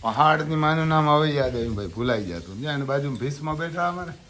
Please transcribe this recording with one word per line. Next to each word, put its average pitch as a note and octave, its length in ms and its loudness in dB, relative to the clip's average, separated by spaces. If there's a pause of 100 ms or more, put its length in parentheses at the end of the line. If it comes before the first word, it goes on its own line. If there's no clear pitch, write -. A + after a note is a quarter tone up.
પહાડની D3+ 560 2
માનું D#3+ 320 2
નામ D#3 200 4
હવે D3+ 260 4
યાદ B2+ 220 0
આવ્યું A#2 180 -2
ભાઈ, G2+ 120 -4
ભૂલાઈ A2 380 -2
જતું. F2+ 360 -10
ત્યાં D3 140 -4
એની C#3 100 -4
બાજુમાં C#3 340 -2
ભીષ્મ C#3+ 380 -6
બેઠા E3+ 320 -4
અમારે F3 240 -8 (180)